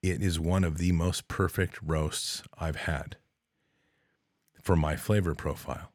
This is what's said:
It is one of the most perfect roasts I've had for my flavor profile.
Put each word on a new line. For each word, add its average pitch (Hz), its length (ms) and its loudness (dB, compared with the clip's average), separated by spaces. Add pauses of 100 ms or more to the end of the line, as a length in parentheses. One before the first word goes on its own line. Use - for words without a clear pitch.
It 92 200 0
is 87 180 0
one 92 240 4
of 80 140 0
the 87 140 4
most 87 360 2
perfect - 540 0
roasts 78 600 -2 (160)
I've 80 180 -2
had - 400 -4 (1400)
for 92 160 4
my 78 200 2
flavor 92 380 0
profile. - 600 -8